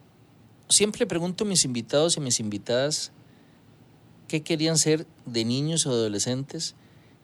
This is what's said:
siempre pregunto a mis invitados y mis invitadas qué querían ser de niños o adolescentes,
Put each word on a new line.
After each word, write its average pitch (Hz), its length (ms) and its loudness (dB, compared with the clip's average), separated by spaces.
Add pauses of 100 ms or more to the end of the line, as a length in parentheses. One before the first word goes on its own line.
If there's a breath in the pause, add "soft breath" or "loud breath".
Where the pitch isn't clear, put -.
(680)
siempre 208 400 4
pregunto 180 380 -2
a - 20 0
mis 185 160 2
invitados 143 540 0
y - 20 -6
mis 127 220 0
invitadas 117 720 -2 (1120 soft breath)
qué 156 140 -2
querían 160 360 0
ser 156 300 2 (180)
de 117 200 -2
niños 147 400 0
o 139 60 -2
adolescentes, 123 840 -2 (480 soft breath)